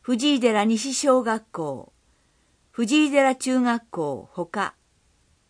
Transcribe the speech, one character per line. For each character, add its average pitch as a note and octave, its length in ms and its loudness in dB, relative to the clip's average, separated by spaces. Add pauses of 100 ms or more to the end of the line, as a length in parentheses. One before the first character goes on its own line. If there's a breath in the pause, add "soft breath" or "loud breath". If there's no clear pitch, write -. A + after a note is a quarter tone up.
藤 B3+ 360 0
井 A#3+ 40 0
寺 G#3+ 240 2
西 A3+ 300 -2
小 B3+ 300 2
学 A3 260 -6
校。 C#3+ 420 -10 (760)
藤 C#4 360 2
井 C#4 40 -2
寺 C4+ 240 4
中 B3+ 260 -2
学 A#3 300 -2
校 C#3+ 420 -6
ほ F3 140 -8
か。 G3+ 300 -8 (720)